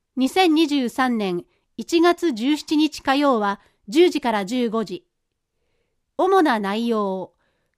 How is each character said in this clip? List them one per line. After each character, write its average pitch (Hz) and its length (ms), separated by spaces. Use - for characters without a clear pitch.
二 254 120
千 359 260
二 311 140
十 269 220
三 254 280
年 185 280
一 320 240
月 349 320
十 254 240
七 - 180
日 302 260
火 269 140
曜 277 240
は 202 220
十 311 220
時 302 100
か 240 120
ら 202 140
十 233 240
五 220 140
時。 180 240
主 381 240
な 269 180
内 214 280
容。 196 460